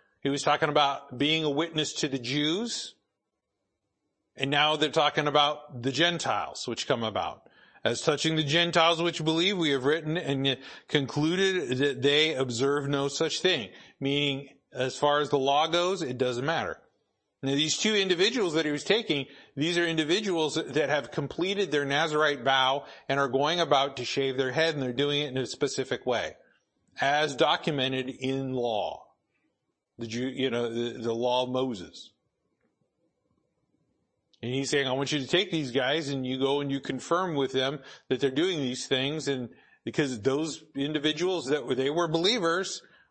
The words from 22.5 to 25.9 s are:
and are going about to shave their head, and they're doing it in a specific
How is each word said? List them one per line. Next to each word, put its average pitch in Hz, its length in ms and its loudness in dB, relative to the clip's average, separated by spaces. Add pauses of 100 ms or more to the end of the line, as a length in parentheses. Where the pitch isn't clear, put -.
and 139 120 2
are 139 80 2
going 143 320 2
about 139 380 4
to 123 80 -6
shave 135 320 -2
their 131 140 0
head, 160 220 2
and 147 80 -4
they're 127 100 -2
doing 143 300 0
it 147 60 -4
in 127 100 -6
a 131 80 -2
specific 131 640 -4